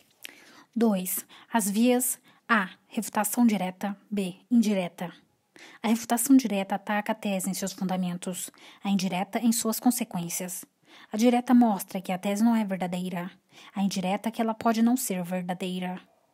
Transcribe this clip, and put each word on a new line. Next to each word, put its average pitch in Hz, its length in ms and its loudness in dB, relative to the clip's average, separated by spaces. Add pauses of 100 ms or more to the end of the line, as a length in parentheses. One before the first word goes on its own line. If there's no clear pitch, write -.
(720)
Dois, 202 520 0 (260)
as 208 180 0
vias 247 480 2 (300)
A, 202 220 2 (180)
refutação 220 580 -2
direta, 196 520 0 (120)
B, 190 260 -4 (140)
indireta. 190 600 0 (720)
A 214 60 0
refutação 233 480 4
direta 196 380 0
ataca 208 360 -4
a 220 40 -2
tese 190 340 -4
em 185 40 -2
seus 185 200 -6
fundamentos, 180 760 -4 (320)
a 202 80 -6
indireta 190 500 0
em 226 120 2
suas 220 300 -2
consequências. 180 840 -2 (480)
A 220 60 -6
direta 240 360 4
mostra 220 480 4
que 190 100 -8
a 180 60 -2
tese 202 260 0
não 233 120 4
é 220 80 0
verdadeira, 180 680 -4 (420)
a 202 80 -4
indireta 196 500 -2
que 240 100 -6
ela 220 120 0
pode 226 280 2
não 233 140 4
ser 185 280 -2
verdadeira. 180 760 -6 (340)